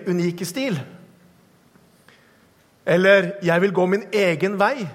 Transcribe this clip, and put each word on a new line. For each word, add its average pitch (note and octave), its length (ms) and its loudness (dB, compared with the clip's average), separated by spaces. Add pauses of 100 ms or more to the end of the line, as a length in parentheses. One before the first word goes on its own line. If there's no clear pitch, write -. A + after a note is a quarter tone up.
unike F3 420 -2
stil.» C4 280 -4 (2000)
Eller: F#3+ 580 4
«Jeg E3+ 220 2
vil G3+ 80 0
gå F3+ 160 2
min G3+ 240 -2
egen F#3+ 480 0
vei.» A#3 240 0 (100)